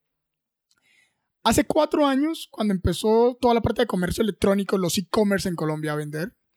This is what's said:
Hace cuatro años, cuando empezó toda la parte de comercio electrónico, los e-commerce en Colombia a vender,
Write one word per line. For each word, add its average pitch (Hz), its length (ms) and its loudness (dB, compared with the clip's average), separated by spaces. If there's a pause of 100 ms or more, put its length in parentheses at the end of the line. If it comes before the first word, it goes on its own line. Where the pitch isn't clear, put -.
(1400)
Hace 233 220 2
cuatro 302 420 2
años, 285 440 -2
cuando 214 220 -2
empezó 220 680 2
toda 240 120 4
la 233 80 2
parte 226 200 0
de 233 60 -2
comercio 175 360 -2
electrónico, 202 540 0
los 180 200 -2
e-commerce 202 520 0
en 170 60 -4
Colombia 156 360 -4
a 151 40 -4
vender, 151 380 -8 (240)